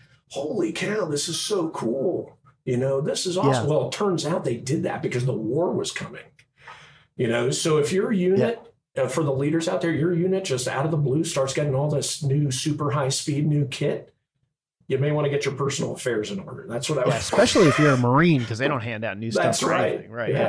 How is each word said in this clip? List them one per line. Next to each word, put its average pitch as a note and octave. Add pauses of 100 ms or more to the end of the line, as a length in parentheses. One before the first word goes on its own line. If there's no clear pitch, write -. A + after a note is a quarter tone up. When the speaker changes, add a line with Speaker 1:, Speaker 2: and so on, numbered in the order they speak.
(320)
Speaker 1:
"Holy D#3
cow, G3+
this D3
is D#3+
so F3+
cool. C3+ (280)
You B2
know, C3+
this F#3
is F3+
awesome." C3+
Speaker 2:
Yeah. -
Speaker 1:
Well, D3+
it -
turns F#3+
out D#3+
they B2
did C3
that -
because B2
the C3
war C#3
was -
coming. - (920)
You B2
know, A#2+
so D#3
if -
your G#3
unit, G3+ (360)
Speaker 2:
Yeah. C3+
Speaker 1:
uh, B2
for D#3+
the C#3
leaders D3
out F#3
there, E3+
your D#3
unit F#3
just B2+
out A#2+
of D#3
the E3
blue C#3+
starts C3+
getting D3
all C#3+
this C#3
new C#3+
super D3
high C3+
speed C#3+
new D3
kit, - (760)
you C3+
may D3
wanna D3
get C#3+
your C3+
personal -
affairs G#2+
in F#2+
order. -
That's A#2
what D3+
I -
Speaker 2:
Yeah, -
Speaker 1:
would B2
Speaker 2:
especially G3
if C3+
you're D3+
a C3
Marine, C3
'cause A2+
they C3
don't C#3+
hand A2+
out G2
new A2+
Speaker 1:
That's A2+
Speaker 2:
stuff -
for -
Speaker 1:
right. G#2+
Speaker 2:
anything, -
right? A#2
Speaker 1:
Yeah. B2